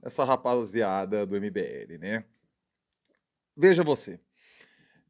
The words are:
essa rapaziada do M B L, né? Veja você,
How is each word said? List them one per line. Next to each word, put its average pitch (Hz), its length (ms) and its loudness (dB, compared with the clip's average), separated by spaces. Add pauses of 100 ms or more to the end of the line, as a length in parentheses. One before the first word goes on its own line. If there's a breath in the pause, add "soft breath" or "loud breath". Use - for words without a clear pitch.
essa 131 240 -2
rapaziada 107 1000 0
do 98 100 -4
M 101 140 -4
B 95 100 -4
L, 64 380 -10
né? 104 260 -6 (1300)
Veja 175 280 6
você, 127 360 -2 (920 soft breath)